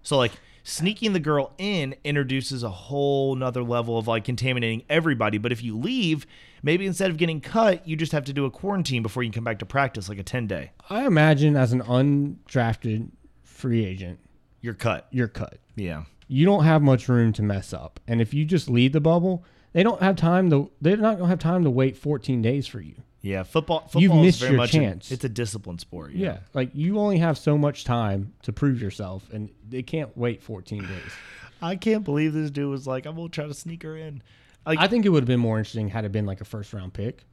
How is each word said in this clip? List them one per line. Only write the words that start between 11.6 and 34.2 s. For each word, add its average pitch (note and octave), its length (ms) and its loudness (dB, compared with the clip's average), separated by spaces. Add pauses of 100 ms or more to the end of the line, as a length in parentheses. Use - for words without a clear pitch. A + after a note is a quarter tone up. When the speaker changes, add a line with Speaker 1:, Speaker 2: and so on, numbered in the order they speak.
Speaker 2:
an B2+ 100 2
undrafted B2 1300 0 (340)
free A2+ 420 -2
agent, F#2 340 -10 (420)
Speaker 1:
You're A#2 140 -8
cut. F#2 360 -4
Speaker 2:
you're A#2+ 180 -2
cut. - 300 -12 (160)
Speaker 1:
Yeah. E2 300 -8 (240)
Speaker 2:
You C3+ 160 4
don't G3 200 6
have D#3 180 6
much C3 260 4
room A#2 260 4
to G#2 80 -2
mess G2+ 300 -2
up. D2+ 340 -14
And A#2 140 -2
if A2+ 140 0
you D3 100 0
just D#3 240 0
leave B2 240 4
the D#3 80 2
bubble, F3 420 2 (300)
they F3 100 4
don't G#3+ 200 2
have F#3+ 140 4
time F3 340 4
to, C#3+ 200 2 (120)
they're F3+ 160 4
not A3 200 2
gonna F3+ 120 0
have F#3 80 2
time E3+ 260 2
to C#3 60 4
wait C3 260 2
fourteen C3 460 -2
days C3 240 0
for - 140 -14
you. D#2 140 -18 (280)
Speaker 1:
Yeah, G2 200 -4
football, D#3+ 400 -2 (120)
Speaker 2:
You've F3+ 160 8
Speaker 1:
football D#3+ 120 8
Speaker 2:
missed F3 140 8
Speaker 1:
is A2+ 60 -8
very C3 100 2
Speaker 2:
your B2+ 60 6
Speaker 1:
much A#2+ 120 2
a, D#3 80 4
Speaker 2:
chance. G2 320 -2
Speaker 1:
it's C3 140 -6
a C3 40 -2
discipline G2+ 520 -6
sport. D#2 320 -14
Speaker 2:
Yeah. F3+ 140 -4
Speaker 1:
Yeah. F#2 120 -6 (160)
Speaker 2:
Like, C3 200 -2
you E3+ 260 -2
only G3+ 180 2
have E3 180 2
so D3 220 2
much C#3+ 240 0
time G#2+ 500 -2 (100)
to A#2 100 -6
prove C3 280 0
yourself, F#2+ 520 -10
and G#2+ 180 -10 (180)
they B2+ 140 -8
can't D3+ 340 -8
wait A#2+ 260 -4
fourteen G2+ 400 -10
days. F#2 300 -12 (480)
Speaker 1:
I E3+ 140 -4
can't G#3+ 300 0
believe D3+ 300 0
this D#3 180 -2
dude C#3+ 180 -4
was C#3 160 -8
like, C3 180 -6
"I'm D#3 120 -12
gonna E3 120 -10
try D3+ 180 -8
to C#3+ 80 -12
sneak E3 280 -14
her D#3 140 -14
in." D#3 260 -14 (420)